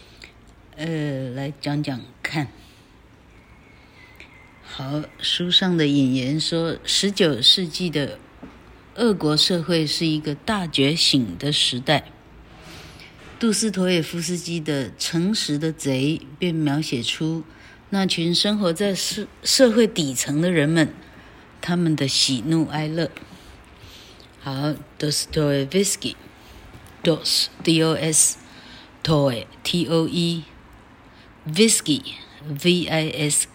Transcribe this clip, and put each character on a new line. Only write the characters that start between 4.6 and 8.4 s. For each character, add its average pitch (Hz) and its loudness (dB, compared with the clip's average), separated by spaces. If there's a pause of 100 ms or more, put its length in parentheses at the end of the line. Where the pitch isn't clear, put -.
好， 143 -6 (160)
书 - -2
上 180 2
的 156 4
引 139 4
言 135 0
说， 165 -2
十 - 0
九 165 2
世 185 4
纪 180 -4
的 143 -4 (800)